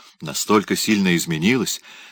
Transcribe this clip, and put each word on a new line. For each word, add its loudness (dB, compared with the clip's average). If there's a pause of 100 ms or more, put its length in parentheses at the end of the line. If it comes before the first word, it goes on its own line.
(200)
настолько 0
сильно 2
изменилась, -2 (300)